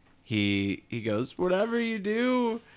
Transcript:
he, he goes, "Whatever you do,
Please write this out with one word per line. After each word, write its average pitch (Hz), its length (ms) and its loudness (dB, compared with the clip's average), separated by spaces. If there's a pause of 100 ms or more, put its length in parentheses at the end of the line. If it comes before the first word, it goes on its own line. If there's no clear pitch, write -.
(220)
he, 101 640 0
he 120 140 -6
goes, 110 360 -2
"Whatever 196 420 2
you 226 180 -2
do, 233 640 0 (160)